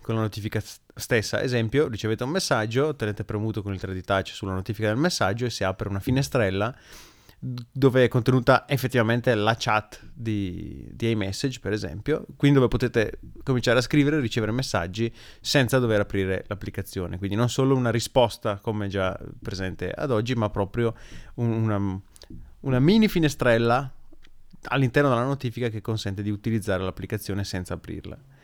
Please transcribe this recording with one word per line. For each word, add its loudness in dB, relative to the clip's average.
con -4
la 0
notifica -2
s-, -14
stessa. 0
Esempio, 2
ricevete -2
un -4
messaggio, 0
tenete -4
premuto -4
con -6
il -6
tre -6
D -6
Touch 0
sulla -6
notifica -2
del 2
messaggio 0
e -2
si -4
apre -2
una -2
finestrella 0
dove 2
è 4
contenuta 4
effettivamente 2
la 2
chat -2
di, -6
di -2
iMessage, -2
per -2
esempio, -4
quindi 6
dove 6
potete 0
cominciare 2
a 4
scrivere 2
e 2
ricevere -2
messaggi -2
senza 2
dover 4
aprire -2
l'applicazione. -8
Quindi -2
non 2
solo 2
una 2
risposta 2
come -4
già -2
presente -6
ad -6
oggi, 2
ma 2
proprio -2
un, 0
una, 0
una 0
mini 6
finestrella 2
all'interno 4
della 2
notifica -4
che -6
consente -4
di -2
utilizzare -2
l'applicazione -6
senza -6
aprirla. -10